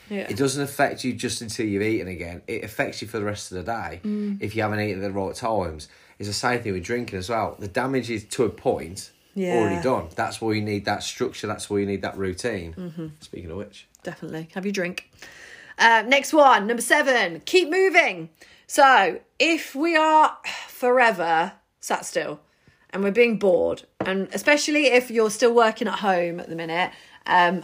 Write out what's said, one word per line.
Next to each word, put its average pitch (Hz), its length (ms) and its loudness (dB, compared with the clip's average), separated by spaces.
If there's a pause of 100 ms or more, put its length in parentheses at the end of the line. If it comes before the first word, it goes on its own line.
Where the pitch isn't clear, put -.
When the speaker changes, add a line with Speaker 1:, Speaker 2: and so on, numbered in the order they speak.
Speaker 1:
Yeah. 202 220 -6
Speaker 2:
It 104 60 -6
doesn't 135 260 0
affect 139 420 -2
you 123 80 -4
just 107 300 -6
until 113 240 -6
you've 101 160 0
eaten 107 240 -2
again. 85 400 -10
It 113 180 -8
affects - 380 -6
you 107 60 -12
for 117 100 -8
the 101 60 -4
rest 104 260 -8
of 92 80 -10
the 90 60 -8
day 101 400 -8
Speaker 1:
Mm. 208 360 -4
Speaker 2:
if 104 140 -6
you 110 80 -2
haven't 107 180 -2
eaten 98 220 -4
at 98 100 -6
the - 0 -
right 95 220 -4
times. 90 540 -4 (300)
It's 101 100 -8
the 104 40 -6
same 123 300 -2
thing 107 100 -4
with 92 120 -6
drinking 117 340 -6
as 92 100 -10
well. 110 300 -4
The 104 100 -12
damage 123 420 -2
is 110 140 -6
to - 200 -2
a 107 40 2
point 92 600 -4 (240)
Speaker 1:
Yeah. 185 220 -2
Speaker 2:
already 104 260 0
done. 95 320 0
That's - 260 -4
why 113 120 0
you 107 100 0
need 104 240 -4
that 101 160 -2
structure. - 460 -6
That's - 200 -8
why 101 100 0
you 101 80 0
need 98 160 -4
that - 140 -6
routine. 92 600 -6
Speaker 1:
Mm-hmm. 170 280 -10 (140)
Speaker 2:
Speaking 87 300 -14
of 82 60 -10
which. - 300 -14 (180)
Speaker 1:
Definitely. 160 500 -12
Have 185 100 -8
your 202 80 -4
drink. 185 380 -6 (680)
Uh, 226 280 6
next 277 260 0
one, 254 360 8
number 233 140 -2
seven, 240 640 2
keep 349 220 2
moving. 311 600 2 (380)
So 240 500 6 (220)
if 320 340 0
we 320 220 0
are 311 400 4 (320)
forever 196 840 2 (280)
sat - 260 -4
still 147 340 -6 (500)
and 190 120 -4
we're 202 80 0
being 233 280 4
bored, 165 440 2 (180)
and 190 320 -2
especially 294 540 2
if 247 240 4
you're 220 200 2
still 233 220 4
working 226 360 4
at 185 100 -6
home 175 420 0
at - 80 -14
the 160 80 -8
minute, 165 340 -2 (360)
um, 175 380 4